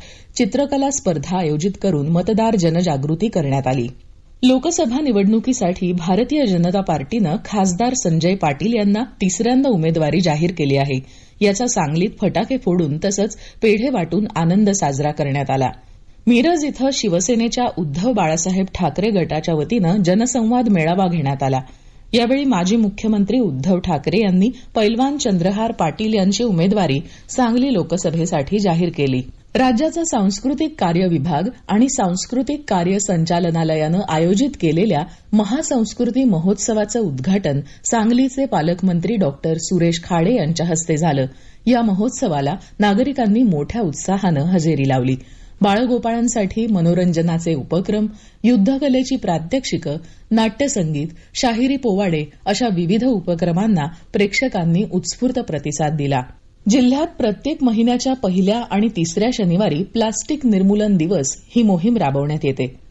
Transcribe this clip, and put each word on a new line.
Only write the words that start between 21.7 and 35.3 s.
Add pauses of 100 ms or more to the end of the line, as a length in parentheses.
यावेळी
माजी
मुख्यमंत्री
उद्धव
ठाकरे
यांनी (260)
पैलवान
चंद्रहार
पाटील
यांची
उमेदवारी (300)
सांगली
लोकसभेसाठी
जाहीर
केली. (340)
राज्याचा
सांस्कृतिक
कार्य
विभाग (180)
आणि
सांस्कृतिक
कार्य
संचालनालयानं (100)
आयोजित (120)
केलेल्या (320)